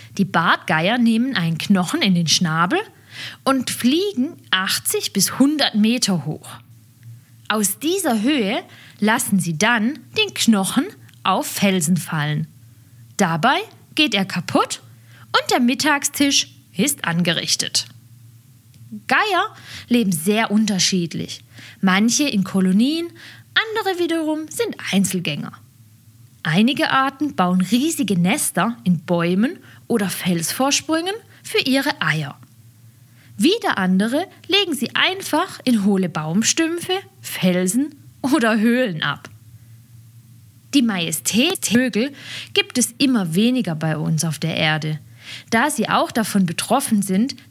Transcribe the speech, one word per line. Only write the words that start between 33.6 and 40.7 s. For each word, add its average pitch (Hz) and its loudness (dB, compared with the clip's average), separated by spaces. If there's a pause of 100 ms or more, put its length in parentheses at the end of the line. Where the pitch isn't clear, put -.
andere 208 2 (200)
legen 359 2
sie 226 -4
einfach 359 -2
in 226 2
hohle 190 2
Baumstümpfe, 233 -2 (280)
Felsen 185 0 (260)
oder 233 2
Höhlen 233 0
ab. - -6 (1400)